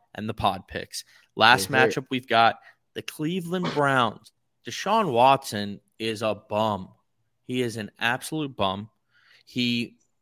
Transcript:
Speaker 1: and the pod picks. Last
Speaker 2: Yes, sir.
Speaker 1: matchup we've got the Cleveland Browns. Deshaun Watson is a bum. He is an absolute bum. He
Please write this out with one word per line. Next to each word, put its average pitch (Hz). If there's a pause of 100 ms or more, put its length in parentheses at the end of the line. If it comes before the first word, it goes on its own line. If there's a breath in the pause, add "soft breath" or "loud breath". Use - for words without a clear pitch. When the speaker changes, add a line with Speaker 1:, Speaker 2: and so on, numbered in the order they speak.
(160)
Speaker 1:
and 107
the 104
pod 95
picks. - (320 soft breath)
Last 110
Speaker 2:
Yes, 131
sir. 139
Speaker 1:
matchup 131
we've 127
got 113 (340 loud breath)
the -
Cleveland 170
Browns. 135 (340)
Deshaun 196
Watson 113 (180)
is 110
a 107 (120)
bum. 104 (580)
He 127
is 113
an 104
absolute 131
bum. 101 (560 soft breath)
He 120 (240)